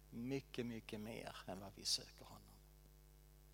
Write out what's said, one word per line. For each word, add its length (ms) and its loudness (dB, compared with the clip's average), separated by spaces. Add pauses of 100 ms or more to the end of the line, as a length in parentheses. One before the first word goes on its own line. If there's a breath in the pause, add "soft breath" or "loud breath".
mycket, 560 4
mycket 340 0
mer 380 0 (100)
än 120 0
vad 160 -4
vi 100 -6
söker 400 4
honom. 280 -10 (1000)